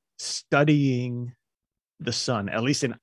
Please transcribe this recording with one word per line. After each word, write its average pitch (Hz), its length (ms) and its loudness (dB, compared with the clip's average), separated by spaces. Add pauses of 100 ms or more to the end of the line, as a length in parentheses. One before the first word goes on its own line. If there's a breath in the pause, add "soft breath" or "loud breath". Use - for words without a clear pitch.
(180)
studying 127 1120 0 (680)
the 117 140 -4
sun, 107 360 -2
at 113 140 -2
least 139 220 0
in 120 180 -2